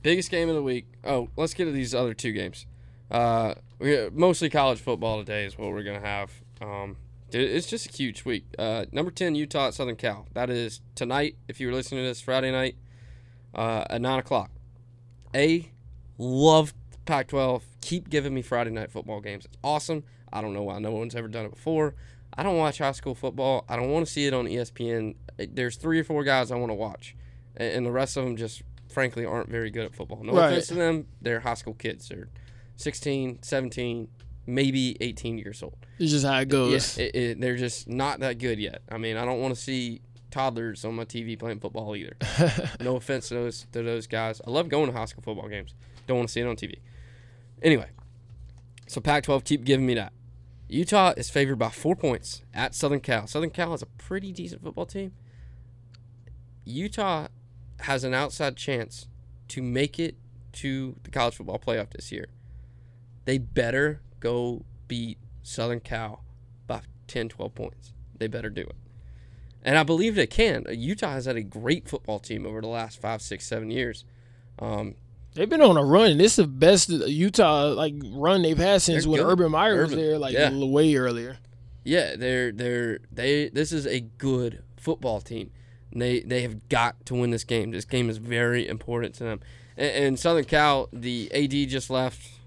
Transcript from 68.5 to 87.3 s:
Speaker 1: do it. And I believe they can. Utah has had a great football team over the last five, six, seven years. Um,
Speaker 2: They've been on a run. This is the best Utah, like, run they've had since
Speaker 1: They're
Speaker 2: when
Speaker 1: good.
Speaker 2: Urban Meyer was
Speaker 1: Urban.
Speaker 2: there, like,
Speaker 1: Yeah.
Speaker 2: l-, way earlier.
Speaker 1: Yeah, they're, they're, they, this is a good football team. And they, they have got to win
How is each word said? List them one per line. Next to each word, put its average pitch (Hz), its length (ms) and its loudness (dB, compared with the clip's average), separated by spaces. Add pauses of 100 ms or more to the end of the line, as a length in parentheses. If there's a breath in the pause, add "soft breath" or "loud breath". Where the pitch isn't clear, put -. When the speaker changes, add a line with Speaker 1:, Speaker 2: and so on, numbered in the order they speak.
Speaker 1:
do 101 120 -8
it. - 140 -12 (840 soft breath)
And 139 160 6
I 156 40 8
believe 165 320 2
they 160 120 4
can. 175 440 2
Utah 147 420 -2
has 131 120 -4
had 127 120 -2
a 113 60 -4
great 117 460 -2
football 110 300 -6
team 107 280 -8
over 110 140 -8
the 110 80 -8
last 113 320 -6
five, 107 220 -4
six, - 240 -8
seven 110 240 -4
years. 120 340 -4 (540 soft breath)
Um, 107 360 -4 (400)
Speaker 2:
They've 180 140 0
been 311 140 8
on 190 140 12
a 143 80 6
run. 170 340 8
This 202 140 8
is 196 140 8
the - 20 -
best 156 400 8
Utah, 156 800 4
like, 147 260 0 (180)
run 170 300 4
they've 160 160 4
had 185 240 6
since 160 220 4
Speaker 1:
They're 156 80 4
Speaker 2:
when 143 80 6
Speaker 1:
good. 160 100 6
Speaker 2:
Urban 180 220 6
Meyer 180 300 6
was 160 100 2
Speaker 1:
Urban. 147 120 0
Speaker 2:
there, 156 140 2
like, 135 140 0
Speaker 1:
Yeah. 135 180 6
Speaker 2:
l-, 135 200 0
way 147 260 8
earlier. 123 400 0 (480)
Speaker 1:
Yeah, 123 320 2
they're, 127 340 0
they're, 120 480 -2 (140)
they, 143 380 2
this 151 200 0
is 151 160 -2
a 127 140 0
good 123 640 -2 (160)
football 127 420 -2
team. 110 300 -10 (420 soft breath)
And 120 100 -2
they, 123 180 2
they 123 220 -2
have 113 260 -8
got 120 380 2
to 127 80 -4
win 123 160 2